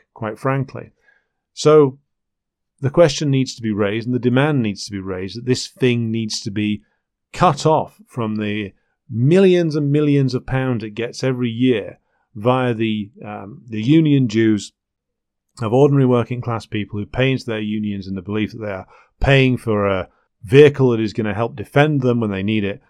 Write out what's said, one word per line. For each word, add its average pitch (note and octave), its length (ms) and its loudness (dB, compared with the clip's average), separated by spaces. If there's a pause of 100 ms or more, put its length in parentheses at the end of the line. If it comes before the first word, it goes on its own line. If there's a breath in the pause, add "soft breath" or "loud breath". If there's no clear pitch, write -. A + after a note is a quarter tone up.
(140)
quite G#2+ 260 -10
frankly. C3 520 -4 (600)
So D3+ 460 4 (840)
the C3+ 80 0
question D#3 400 2
needs C3+ 260 0
to - 60 -18
be A2 100 -2
raised, G#2+ 360 -2
and B2 80 -2
the A#2+ 40 0
demand B2+ 420 2
needs G#2 240 -4
to G#2 60 -14
be G2 80 -8
raised, F#2+ 380 -8
that B2 80 -14
this B2+ 220 -2
thing A#2+ 440 -2
needs A2+ 300 -6
to A2 100 -8
be G#2 300 -4 (500)
cut E3+ 340 0
off D3+ 420 0
from A2 280 -6
the G#2 380 -6 (360)
millions E3 680 2
and C#3+ 160 0
millions C#3+ 420 2
of B2 120 -4
pounds B2+ 380 -2
it G#2+ 80 -10
gets A2+ 320 -8
every B2 260 -2
year A2+ 500 0 (360)
via B2 380 0
the, G#2+ 380 -2 (120)
um, G#2 440 -16
the A2 140 -8
union C#3+ 440 4
dues A2 480 0 (880)
of A2 100 -4
ordinary C#3 340 4
working B2 360 0
class A2+ 240 -6
people G#2 340 -8
who G2+ 60 -8
pay C3 260 -2
into B2+ 140 -4
their A2 160 -6
unions G#2 460 -6
in F#2+ 80 -8
the F#2+ 80 -10
belief G#2+ 280 -4
that A#2 60 -16
they G#2 140 -10
are F#2 160 -12 (320 soft breath)
paying C3 360 2
for G#2 300 -2
a F#2+ 240 -2 (320)
vehicle C3+ 480 6
that A#2 100 0
is G#2+ 140 -2
gonna G#2+ 200 -4
help A#2 220 -4
defend C#3+ 460 0
them B2 180 0
when G#2+ 120 -2
they F#2+ 100 -4
need G#2+ 220 0
it. G2+ 260 -6